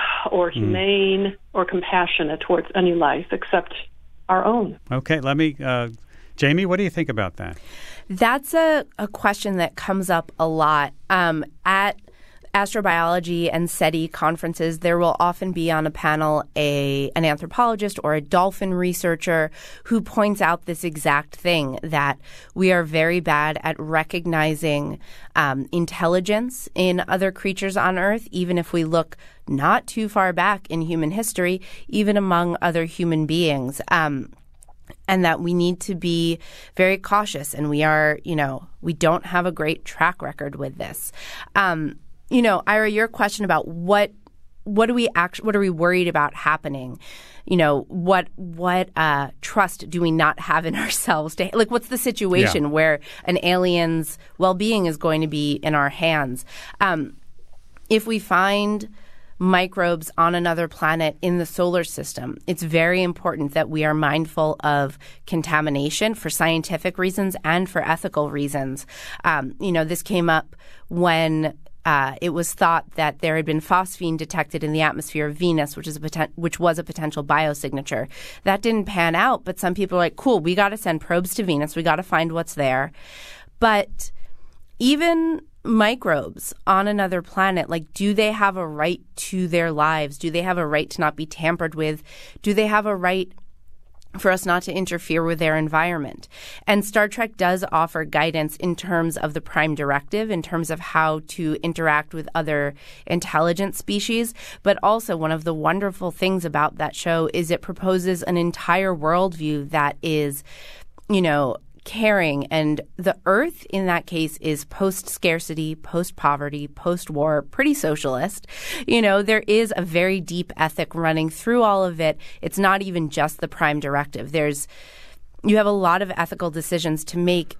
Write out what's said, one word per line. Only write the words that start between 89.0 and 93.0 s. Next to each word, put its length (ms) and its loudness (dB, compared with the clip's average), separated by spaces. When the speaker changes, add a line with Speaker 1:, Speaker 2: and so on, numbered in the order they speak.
Speaker 3:
to 320 -4
their 240 2
lives? 460 0
Do 120 -6
they 120 0
have 160 0
a 100 0
right 240 0
to 100 -6
not 140 2
be 100 -8
tampered 500 -2
with? 280 -4
Do 120 2
they 140 4
have 180 2
a 100 0
right 360 0